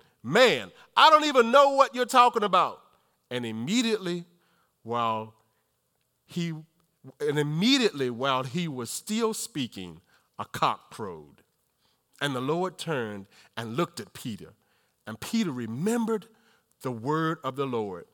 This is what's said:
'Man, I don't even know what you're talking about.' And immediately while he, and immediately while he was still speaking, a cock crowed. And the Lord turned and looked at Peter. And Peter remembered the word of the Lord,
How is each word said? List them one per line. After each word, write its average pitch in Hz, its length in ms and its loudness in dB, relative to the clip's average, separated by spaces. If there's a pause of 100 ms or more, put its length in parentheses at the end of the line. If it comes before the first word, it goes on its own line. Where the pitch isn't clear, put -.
(220)
'Man, 143 500 2 (260)
I 294 120 10
don't 302 160 6
even 254 260 4
know 277 180 8
what 269 260 2
you're 247 100 -2
talking 240 380 4
about.' 175 380 2 (480)
And 123 160 -6
immediately 175 800 -2 (580)
while 113 520 -4 (920)
he, 170 240 -6 (720)
and 147 200 0
immediately 156 720 2
while 127 340 -2
he 160 240 -4
was 123 220 -8
still 220 440 -4
speaking, 95 680 -8 (360)
a 104 80 -8
cock - 460 -4
crowed. 82 520 -14 (760)
And 143 140 -4
the 123 60 -4
Lord 165 380 -4
turned 110 480 -6 (300)
and 113 180 -8
looked 165 240 -4
at 104 140 -14
Peter. 95 400 -12 (520)
And 110 140 -12
Peter 220 320 -2
remembered 180 760 -4 (540)
the 131 100 -6
word 156 520 -2
of 131 140 -6
the 139 100 -2
Lord, 104 460 -6